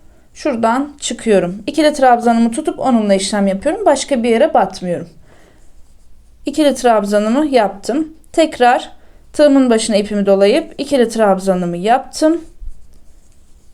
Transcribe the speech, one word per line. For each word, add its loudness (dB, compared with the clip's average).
Şuradan -2
çıkıyorum. -2
İkili 0
trabzanımı 2
tutup -6
onunla 2
işlem -2
yapıyorum. -2
Başka 0
bir 0
yere 2
batmıyorum. -2
İkili 0
trabzanımı 0
yaptım. -2
Tekrar 0
tığımın 4
başına 0
ipimi -2
dolayıp 2
ikili 0
trabzanımı 0
yaptım. 0